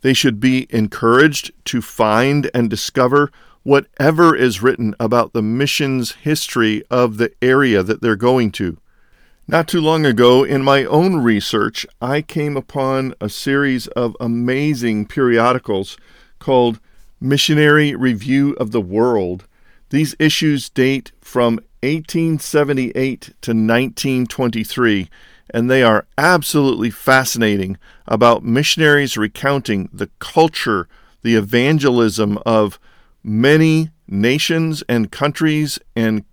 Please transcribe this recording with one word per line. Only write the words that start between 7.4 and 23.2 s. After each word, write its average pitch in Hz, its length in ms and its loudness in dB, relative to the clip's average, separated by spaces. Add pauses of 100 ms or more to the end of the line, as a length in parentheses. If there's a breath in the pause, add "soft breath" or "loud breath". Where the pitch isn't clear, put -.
area 127 420 2
that 104 200 -4
they're 113 120 2
going 120 380 0
to. 90 240 -6 (720)
Not 160 180 0
too 175 140 -2
long 156 240 0
ago, 123 400 6
in 139 180 -2
my 139 220 4
own 175 320 2
research, 110 680 0 (160)
I 135 180 -2
came 147 340 -6
upon 135 640 -4
a 104 120 -8
series 139 580 -2
of 120 320 -4
amazing 120 880 -2
periodicals 120 880 0 (420 soft breath)
called 123 420 0 (380)
Missionary 147 760 2
Review 131 680 0
of 110 120 -6
the 113 100 0
World. 95 640 -2 (440)
These 147 280 -2
issues 151 500 0
date 135 440 -2 (100)
from 120 380 -2 (220)
eighteen 160 560 -2
seventy-eight 135 920 -4 (100)